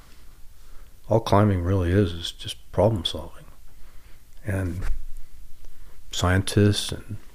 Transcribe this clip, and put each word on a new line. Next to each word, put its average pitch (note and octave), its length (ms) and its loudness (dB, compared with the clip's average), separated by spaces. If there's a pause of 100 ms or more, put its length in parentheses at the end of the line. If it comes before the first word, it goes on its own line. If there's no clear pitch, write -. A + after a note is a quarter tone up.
(1120)
all A2 100 6
climbing G2 420 4
really F2+ 280 2
is, F#2 240 4
is E2 180 -8
just - 240 -10 (160)
problem G2 320 4
solving. - 400 -8 (1040)
And F#2 340 -2 (1300)
scientists F#2+ 800 4
and - 280 -8 (160)